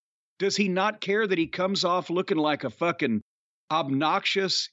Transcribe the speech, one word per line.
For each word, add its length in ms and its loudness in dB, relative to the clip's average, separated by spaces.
Does 160 -2
he 120 2
not 340 0
care 240 0
that 120 0
he 100 2
comes 380 -2
off 240 0
looking 280 0
like 260 0
a 60 -2
fucking 520 0
obnoxious, 1000 0